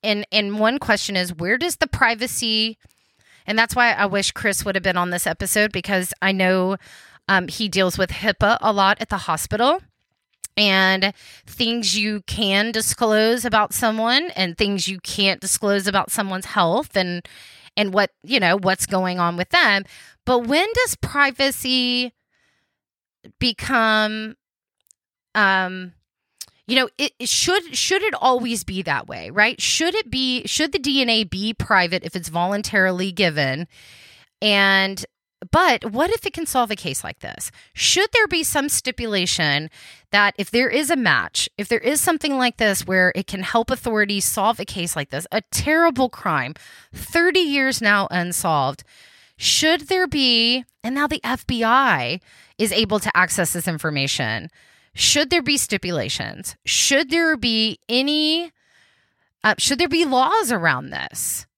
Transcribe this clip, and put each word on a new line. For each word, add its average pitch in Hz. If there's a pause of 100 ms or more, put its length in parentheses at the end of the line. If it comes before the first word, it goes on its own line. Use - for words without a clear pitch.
And, 208
and 208
one 233
question 202
is, 180
where 185
does 339
the -
privacy, 226 (640)
and 214
that's 226
why 240
I 202
wish 196
Chris -
would 190
have 180
been 185
on 175
this 175
episode, 202
because 185 (100)
I 190
know, 185 (520)
um, 185
he 214
deals 185
with 185
hipaa 214
a 214
lot 202
at 226
the 202
hospital 214 (760)
and 190 (320)
things 226
you 208
can 208
disclose 220
about 214
someone 233
and 180
things 196
you 190
can't 196
disclose 202
about 196
someone's 190
health 202
and, 175 (500)
and 202
what, 196 (120)
you 240
know, 180
what's 190
going 185
on 175
with 175
them. 214 (400)
But 240
when 320
does 494
privacy 254 (1300)
become, 220 (1000)
um, 185 (760)
you 233
know, 254 (100)
it, 285
it 247
should, 339
should 381
it 392
always 247
be 190
that 143
way, 87
right? 190
Should 349
it 415
be, 254
should 302
the 339
D 269
N 240
A 220
be 202
private 180
if 175
it's 170
voluntarily 185
given? 151 (720)
And, 196 (480)
but 285
what 311
if -
it -
can 320
solve 233
a 202
case -
like -
this? - (200)
Should -
there 440
be 320
some 285
stipulation 175 (400)
that 202
if 202
there 247
is 277
a 330
match, 139
if 202
there 233
is 294
something 302
like 254
this 208
where 185
it 185
can 190
help -
authorities 208
solve 220
a -
case 175
like 143
this, 160
a 214 (100)
terrible 302
crime, 147 (380)
thirty 359
years 277
now 208
unsolved, 160 (540)
should -
there 370
be, 247 (180)
and 254
now 294
the 294
F 247
B 233
I 208 (400)
is 208
able 214
to -
access 180
this 175
information, 139 (460)
should 294
there 349
be 285
stipulations? -
Should 277
there 330
be 220
any, 302 (960)
uh, 214
should 269
there 339
be 320
laws 269
around 160
this? - (120)